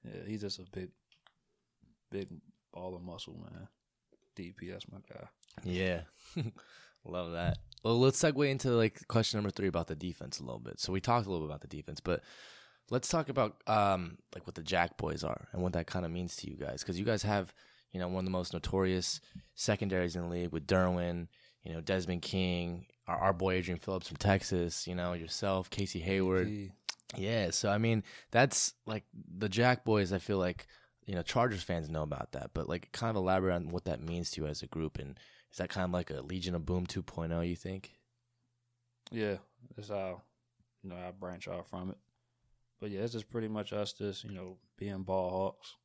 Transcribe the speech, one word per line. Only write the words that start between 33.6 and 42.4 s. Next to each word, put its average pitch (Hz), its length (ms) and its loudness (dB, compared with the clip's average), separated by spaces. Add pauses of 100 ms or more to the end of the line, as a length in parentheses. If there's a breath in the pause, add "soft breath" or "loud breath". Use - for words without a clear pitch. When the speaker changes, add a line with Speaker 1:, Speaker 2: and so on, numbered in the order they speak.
Speaker 2:
what 87 140 -4
that 80 180 -2
means 85 300 -4
to - 100 -6
you 76 40 -2
as 76 160 -4
a - 40 -10
group, 78 320 -4
and 71 200 -10 (340 loud breath)
is - 60 -16
that 90 120 -4
kind 92 140 -2
of 90 80 0
like 90 180 0
a 69 120 -6
Legion 90 320 -4
of 80 120 -2
Boom 90 200 0
two 90 160 -4
point 82 300 -4
oh, 85 100 0
you 87 140 0
think? 95 360 -10 (1200)
Speaker 1:
Yeah, 107 240 0 (400)
that's 104 120 -14
how, 95 340 -4 (600)
you 95 80 -10
know, 87 60 -10
I 90 160 -8
branch 90 360 -10
off 87 200 -6
from 90 220 -6
it. - 80 -10 (840)